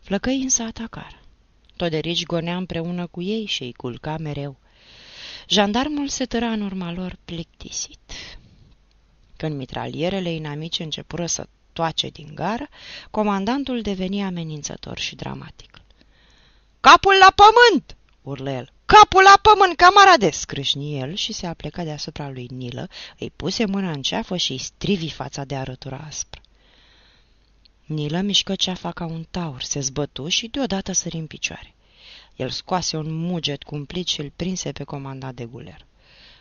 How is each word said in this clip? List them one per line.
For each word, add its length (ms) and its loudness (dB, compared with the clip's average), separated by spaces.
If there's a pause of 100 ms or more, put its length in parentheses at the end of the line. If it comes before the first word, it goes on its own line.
Flăcăii 420 -2
însă 200 0
atacară. 580 -12 (560)
Toderici 480 -2
gonea 320 -4
împreună 500 -6
cu 160 -10
ei 240 -4
și 160 -6
îi 100 -8
culca 460 -8
mereu. 380 -8 (920)
Jandarmul 600 2
se 160 -4
târa 260 -2
în 100 -4
urma 320 -6
lor 320 -8
plictisit. 880 -12 (1200)
Când 200 -6
mitralierele 760 -6
inamice 520 -8
începură 440 -8
să 220 -6 (240)
toace 360 -4
din 260 -16
gară, 340 -6 (420)
comandantul 720 -2
deveni 420 -4
amenințător 760 -8
și 160 -6
dramatic. 680 -14 (1000)
„Capul 400 8
la 140 12
pământ!” 600 8 (320)
Urlă 220 -6
el. 220 -8 (120)
„Capul 380 10
la 200 12
pământ, 340 8
camarade!” 540 8
scrâșni 680 -4
el 160 -6
și 180 -6
se 140 -8
aplecă 360 -8
deasupra 460 -8
lui 220 -12
Nilă, 380 -8 (300)
îi 120 -10
puse 360 -4
mâna 240 -2
în 120 -6
ceafă 340 -4
și 160 -4
îi 60 -6
strivi 500 -4
fața 360 -10
de 120 -8
arătură 500 -10
aspră. 340 -14 (1400)
Nilă 360 -4
mișcă 340 -2
ceafa 360 -6
ca 140 -10
un 260 -10
taur, 320 -8
se 180 -6
zbătu 480 -6
și 180 -2
deodată 460 -4
sări 240 -4
în 100 -8
picioare. 480 -10 (640)
El 140 -6
scoase 460 -4
un 180 -6
muget 480 -4
cumplit 440 -8
și 140 -6
îl 160 -10
prinse 360 -6
pe 120 -14
comandant 520 -12
de 80 -12
guler. 420 -16 (540)